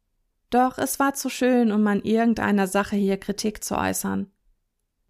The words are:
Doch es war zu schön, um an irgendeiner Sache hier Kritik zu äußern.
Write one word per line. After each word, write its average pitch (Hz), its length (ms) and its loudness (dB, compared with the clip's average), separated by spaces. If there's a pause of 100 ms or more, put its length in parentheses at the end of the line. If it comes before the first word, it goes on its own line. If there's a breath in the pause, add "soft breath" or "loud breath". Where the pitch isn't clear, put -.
(500)
Doch 254 300 2
es - 180 -4
war 277 160 2
zu - 160 -6
schön, 247 420 2
um 214 140 2
an 202 160 0
irgendeiner 214 640 2
Sache 202 300 -2
hier 196 220 0
Kritik 208 460 -6
zu - 140 -4
äußern. 196 540 -4 (760)